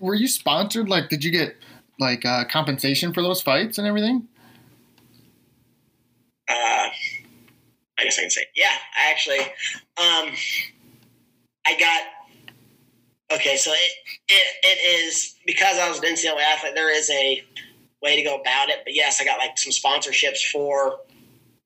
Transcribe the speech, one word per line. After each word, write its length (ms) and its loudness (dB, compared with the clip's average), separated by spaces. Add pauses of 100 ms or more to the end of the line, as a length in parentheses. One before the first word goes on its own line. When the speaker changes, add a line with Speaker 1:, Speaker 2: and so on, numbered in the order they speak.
Speaker 1:
were 140 -2
you 120 2
sponsored? 640 0
Like, 200 0
did 140 -2
you 60 -2
get, 260 0 (440)
like, 260 0
uh, 200 0
compensation 680 0
for 80 0
those 220 0
fights 340 0
and 100 -2
everything? 400 0 (2250)
Speaker 2:
Uh, 40 -2
I 380 0 (1120)
guess 140 0
I 40 -2
can 100 -4
say, 140 -2 (100)
yeah, 180 2 (260)
I 120 4
actually, 280 0
um, 920 -2 (1300)
I 120 0
got, 1600 -6
okay, 180 0
so 140 0
it, 200 2 (380)
it, 160 6 (180)
it 420 4
is, 300 -4 (100)
because 320 2
I 120 2
was 100 -4
an 60 -4
N 120 0
C 100 0
double 120 0
A 40 2
athlete, 320 0
there 200 2
is 160 0
a 320 2 (580)
way 140 4
to 80 0
go 160 -2
about 300 0
it. 140 0
But 120 -10
yes, 260 2
I 40 -2
got, 120 2
like, 200 -4
some 140 -2
sponsorships 800 0
for, 460 0 (680)